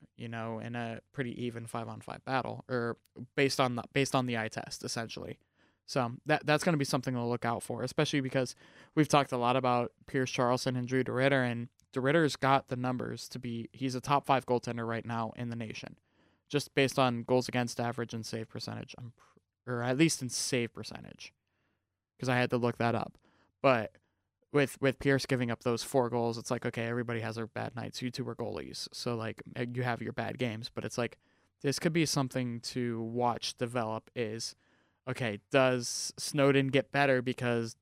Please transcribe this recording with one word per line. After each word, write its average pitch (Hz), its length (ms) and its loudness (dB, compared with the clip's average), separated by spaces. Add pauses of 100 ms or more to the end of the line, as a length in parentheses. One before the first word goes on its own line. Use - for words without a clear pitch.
(160)
you 117 140 -10
know, 113 300 -6
in 117 180 -8
a 117 240 -6 (100)
pretty 123 320 -6
even 117 240 -6
five-on-five 113 560 -10
battle, 123 460 -4
or 117 260 -2 (400)
based 139 240 2
on 127 160 4
the, 117 160 -6
based 139 240 0
on 127 100 2
the 120 120 -2
eye 110 100 -2
test, - 380 -10
essentially. - 540 -8 (460)
So 120 280 -2 (120)
that, 151 200 2
that's 151 180 4
gonna 170 140 4
be 139 80 2
something 131 280 0
to 120 120 0
look 120 180 0
out 117 200 0
for, 117 200 -4
especially 143 380 2
because 131 340 0 (400)
we've 151 140 4
talked 139 240 4
a 127 40 0
lot 123 200 4
about 123 340 2 (160)
Pierce 131 240 0
Charleston 127 460 2
and 123 100 -4
Drew 127 160 2
DeRitter, 127 480 2
and 117 160 -6 (240)
DeRitter's 139 460 4
got 135 320 4
the 127 80 -2
numbers 120 500 -4
to - 100 -12
be, 117 360 -6
he's 127 200 -2
a 127 60 -4
top 143 260 2
five 135 200 4
goaltender 117 420 0
right 113 180 -4
now 113 300 -4
in 120 140 -6
the 117 80 -6
nation, - 400 -10 (500)
just - 280 -2
based 135 220 4
on 123 260 2
goals 127 260 4
against 123 320 -2
average 117 320 -4
and 110 120 -6
save 113 220 -8
percentage, 113 500 -10
I'm 120 200 -14
pr-, - 560 -14
or 120 100 -2
at 127 140 2
least 160 240 4
in 127 80 -4
save - 420 -2
percentage, - 640 -14 (840)
'cause 127 120 -2
I 123 80 4
had 123 140 2
to 127 60 2
look 120 200 2
that 117 180 2
up. - 220 -4 (440)
But 123 360 2 (560)
with, 143 260 2
with 131 200 2
Pierce 135 260 2
giving 123 240 0
up 113 140 -4
those 120 180 2
four 120 300 2
goals, 117 260 0
it's - 140 -4
like, 120 120 -2
okay, 117 220 -2
everybody 117 360 -2
has 113 160 -6
their 113 100 -4
bad 113 280 -8
nights. 113 280 -8
You 123 80 -4
two 120 180 -6
are 113 60 -6
goalies, 90 580 -8
so, 120 220 -4
like, 110 260 -6 (140)
eh, 127 180 -2
you 123 80 -2
have 120 180 -2
your 117 140 -6
bad 110 240 -4
games. 117 340 -4
But - 140 -6
it's - 100 -6
like, 117 220 -2 (460)
this 139 160 0
could 170 120 0
be 160 140 2
something 127 540 -2
to 120 420 -2
watch 117 560 0
develop 117 580 -2
is, 113 400 -4 (540)
okay, 113 300 -2 (100)
does 127 680 2
Snowden 139 500 4
get 131 240 2
better 135 320 4
because 120 580 0